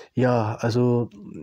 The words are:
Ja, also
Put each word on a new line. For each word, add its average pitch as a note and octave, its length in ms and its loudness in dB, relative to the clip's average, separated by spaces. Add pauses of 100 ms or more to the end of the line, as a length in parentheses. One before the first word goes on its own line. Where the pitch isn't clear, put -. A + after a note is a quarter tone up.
(140)
Ja, A#2+ 420 2
also A#2+ 540 0 (320)